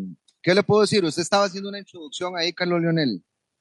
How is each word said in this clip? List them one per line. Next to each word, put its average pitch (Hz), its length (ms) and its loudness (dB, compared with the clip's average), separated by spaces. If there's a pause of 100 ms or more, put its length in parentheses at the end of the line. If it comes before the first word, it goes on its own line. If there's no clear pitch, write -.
(420)
¿qué 180 140 4
le 202 80 4
puedo 208 160 4
decir? 208 240 4
Usted 160 180 -2
estaba 202 220 2
haciendo 196 240 -4
una 202 120 -10
introducción 180 580 -10
ahí, 170 160 -2
Carlos 175 260 0
Leonel, 160 420 0 (400)